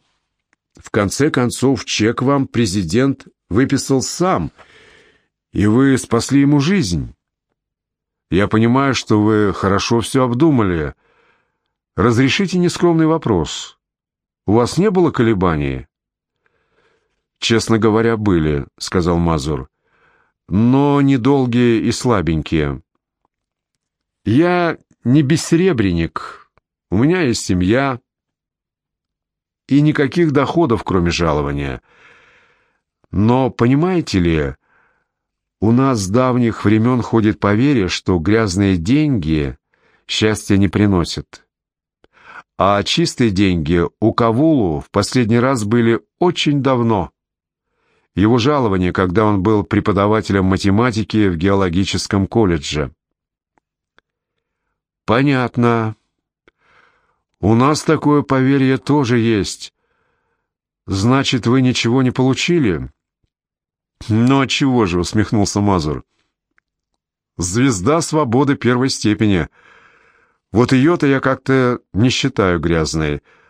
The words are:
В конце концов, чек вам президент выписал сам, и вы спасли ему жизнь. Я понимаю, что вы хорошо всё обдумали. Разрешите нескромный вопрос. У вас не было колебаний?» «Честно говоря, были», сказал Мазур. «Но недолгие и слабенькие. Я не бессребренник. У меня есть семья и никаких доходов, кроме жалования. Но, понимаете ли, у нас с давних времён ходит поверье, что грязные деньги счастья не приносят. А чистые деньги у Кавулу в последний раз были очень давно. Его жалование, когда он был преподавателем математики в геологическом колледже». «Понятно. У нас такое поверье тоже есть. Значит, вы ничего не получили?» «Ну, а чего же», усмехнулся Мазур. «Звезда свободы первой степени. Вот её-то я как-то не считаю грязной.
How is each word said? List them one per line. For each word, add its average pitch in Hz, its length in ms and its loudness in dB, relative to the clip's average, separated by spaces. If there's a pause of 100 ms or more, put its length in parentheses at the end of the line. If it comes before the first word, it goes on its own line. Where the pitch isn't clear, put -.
(760)
В - 140 -20
конце 110 380 0
концов, 127 540 -2
чек 113 380 -2
вам 135 260 0
президент 110 800 -2 (220)
выписал 131 520 0
сам, 165 500 -2 (1000)
и 98 160 0
вы 131 300 2
спасли 117 420 -2
ему 143 220 2
жизнь. 98 520 -2 (1160)
Я 98 160 0
понимаю, 120 480 2
что 107 260 0
вы 107 320 2
хорошо 101 460 0
всё 127 240 -2
обдумали. 117 720 0 (1040)
Разрешите 127 600 0
нескромный 170 500 0
вопрос. 117 680 -4 (680)
У 95 60 0
вас 117 240 0
не 196 120 2
было 180 220 2
колебаний?» 85 760 -2 (1500)
«Честно 113 380 0
говоря, 113 380 2
были», 80 520 0 (100)
сказал 87 400 -2
Мазур. 78 520 -2 (800)
«Но 135 540 2
недолгие 123 800 2
и 107 100 -2
слабенькие. 80 920 -2 (1400)
Я 170 520 0 (260)
не 139 200 4
бессребренник. 127 1300 -2 (400)
У 87 60 0
меня 160 240 2
есть 123 220 -2
семья 117 560 0 (1700)
и 143 140 2
никаких 151 520 0
доходов, 135 500 0
кроме - 260 0
жалования. 71 720 -4 (1300)
Но, 117 400 0
понимаете 143 680 0
ли, 78 360 0 (1080)
у 107 100 2
нас 127 280 2
с 95 100 -6
давних 123 560 0
времён 110 360 2
ходит 107 380 0
поверье, 107 480 0
что 90 320 -2
грязные 98 580 0
деньги 80 800 -2 (500)
счастья 107 500 0
не 98 100 2
приносят. 92 800 -2 (1120)
А 98 260 2
чистые 131 480 0
деньги 87 500 0 (180)
у 107 140 2
Кавулу 113 680 0
в - 100 -18
последний 120 480 0
раз 123 240 0
были 113 380 0 (180)
очень 156 420 0
давно. 117 500 0 (1040)
Его 107 220 4
жалование, 107 540 0
когда 95 340 0
он 104 160 0
был 104 220 2
преподавателем 98 840 0
математики 101 840 0
в 87 80 -2
геологическом 98 920 0
колледже». 80 640 -2 (2250)
«Понятно. 120 920 0 (1500)
У 104 140 4
нас 139 260 2
такое 147 400 0
поверье 131 560 0
тоже 131 400 0
есть. 110 560 -2 (1120)
Значит, 117 600 0
вы 127 160 2
ничего 127 400 0
не 127 80 0
получили?» 127 800 -2 (1160)
«Ну, 120 340 2
а 127 60 -2
чего 123 380 0
же», 87 140 -2
усмехнулся 101 640 -2
Мазур. 78 420 -2 (1300)
«Звезда 113 640 0
свободы 139 540 0
первой 123 360 0
степени. 104 560 0 (1040)
Вот 120 220 2
её-то 151 340 2
я 135 140 0
как-то 131 580 -2 (120)
не 113 200 0
считаю 95 480 0
грязной. 78 640 -2 (260)